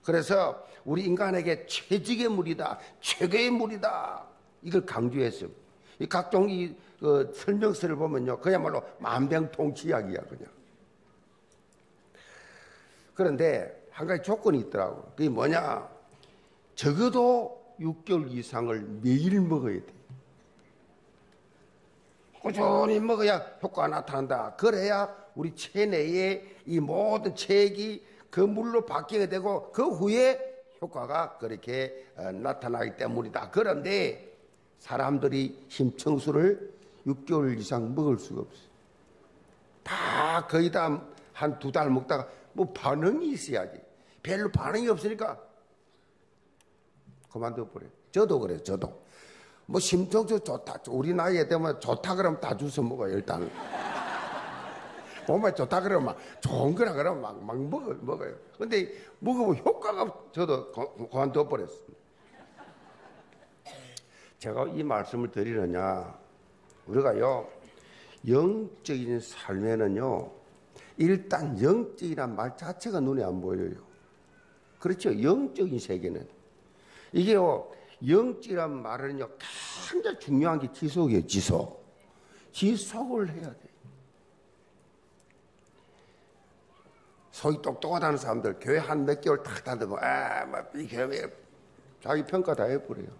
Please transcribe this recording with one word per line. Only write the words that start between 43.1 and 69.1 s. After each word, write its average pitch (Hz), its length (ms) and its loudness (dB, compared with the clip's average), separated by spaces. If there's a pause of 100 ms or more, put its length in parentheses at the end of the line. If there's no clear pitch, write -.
있어야지. 117 500 -6 (420)
별로 196 260 -2
반응이 208 380 0
없으니까 202 500 -2 (1900)
그만둬 117 400 -6
버려요. 85 200 -16 (220)
저도 185 280 4
그래요, 87 240 -4
저도. - 400 -4 (640)
뭐 - 160 0
심청수 202 580 2
좋다, - 400 -8 (100)
우리 135 240 0
나이에 170 360 4
되면 160 320 2
좋다 180 340 -2
그러면 180 240 2
다 113 160 -2
주워 139 320 -2
먹어요, 117 280 -2
일단은. 87 360 -2
<laughs> - 1800 -10
몸에 196 260 2
좋다 139 280 0
그러면 180 240 2
막, 107 120 -6 (220)
좋은 131 340 0
거라 208 200 0
그러면 147 280 -2
막, 104 220 -10
막 117 180 -8
먹어, 175 380 -6
먹어요. 139 340 -8 (240)
근데 214 360 -2 (260)
먹으면 233 380 2
효과가 359 460 0
없-, - 300 -8
저도 151 380 0
고-, 113 380 -8
그만둬 139 400 2
버렸습니다. - 460 -6 (2500)
제가 120 280 -4
이 156 160 -4
말씀을 120 480 -2
드리느냐, 92 840 -2 (720)
우리가요, 123 640 2 (800)
영적인 135 920 0